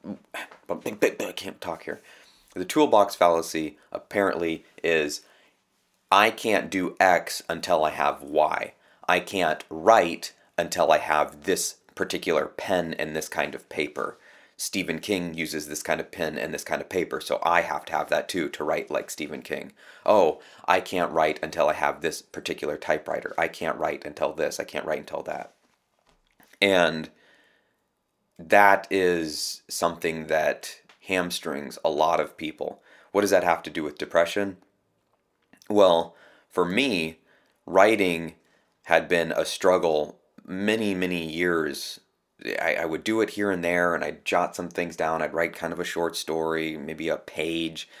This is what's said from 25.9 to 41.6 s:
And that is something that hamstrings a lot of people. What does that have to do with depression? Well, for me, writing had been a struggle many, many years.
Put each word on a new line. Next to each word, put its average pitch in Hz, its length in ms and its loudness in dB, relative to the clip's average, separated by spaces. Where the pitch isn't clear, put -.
And 87 500 4
that 98 540 6
is 87 760 0
something 80 580 -4
that 78 540 -2
hamstrings 82 800 -4
a 80 40 0
lot 80 300 2
of 73 180 -4
people. - 460 -10
What 101 80 2
does 101 100 2
that 92 140 4
have 85 180 2
to - 80 -14
do 80 140 -4
with 71 120 -8
depression? 92 600 0
Well, 90 460 6
for 90 140 0
me, 90 560 0
writing 90 720 4
had 82 260 4
been 85 240 2
a 78 120 0
struggle 82 720 2
many, 101 500 0
many 90 300 -2
years. 80 760 -2